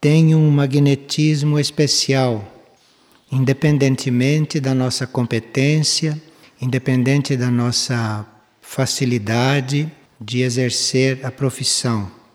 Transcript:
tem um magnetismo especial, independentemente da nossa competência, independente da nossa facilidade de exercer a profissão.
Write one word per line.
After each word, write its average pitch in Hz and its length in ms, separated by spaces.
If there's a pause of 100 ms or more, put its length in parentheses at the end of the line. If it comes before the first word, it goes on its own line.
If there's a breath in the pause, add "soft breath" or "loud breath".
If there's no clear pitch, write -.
tem 160 340
um 156 160
magnetismo 143 1040
especial, 131 880 (840 soft breath)
independentemente 135 1300
da 131 160
nossa 127 320
competência, 143 1120 (400 loud breath)
independente 131 760
da 120 120
nossa 120 760 (360)
facilidade 131 1300 (280)
de 120 220
exercer 131 840
a 127 60
profissão. 120 800 (240)